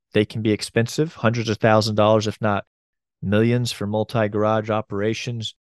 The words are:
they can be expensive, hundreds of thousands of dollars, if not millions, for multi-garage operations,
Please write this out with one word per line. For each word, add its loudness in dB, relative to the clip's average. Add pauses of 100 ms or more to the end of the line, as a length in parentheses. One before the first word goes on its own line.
(140)
they 4
can -8
be 2
expensive, -2
hundreds 0
of 0
thousands 4
of -2
dollars, 4
if -8
not -2 (560)
millions, 2
for -8
multi-garage 0
operations, -4 (120)